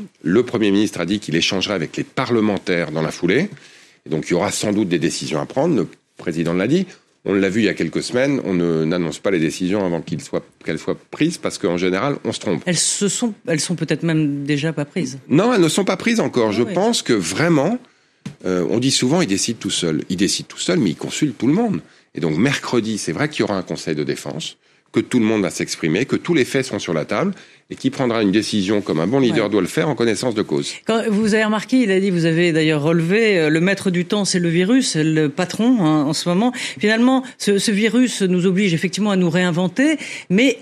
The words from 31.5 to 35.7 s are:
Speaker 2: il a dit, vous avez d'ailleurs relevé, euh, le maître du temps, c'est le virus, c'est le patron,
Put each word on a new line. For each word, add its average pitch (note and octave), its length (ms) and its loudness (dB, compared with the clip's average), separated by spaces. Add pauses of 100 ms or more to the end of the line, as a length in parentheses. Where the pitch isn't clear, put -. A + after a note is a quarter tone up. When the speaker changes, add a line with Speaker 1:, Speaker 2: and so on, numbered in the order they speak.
Speaker 2:
il A#3+ 140 4
a F#3+ 100 2
dit, G3+ 80 2
vous E3+ 160 2
avez E3 260 2
d'ailleurs D#3 320 2
relevé, F3 560 2
euh, D#3 100 2
le D#3+ 120 2
maître F#3+ 300 0
du F3 120 0
temps, G3+ 220 0
c'est F#3 140 0
le E3+ 100 0
virus, F3+ 400 2
c'est D#3 160 0
le D#3 240 2
patron, G#3 500 0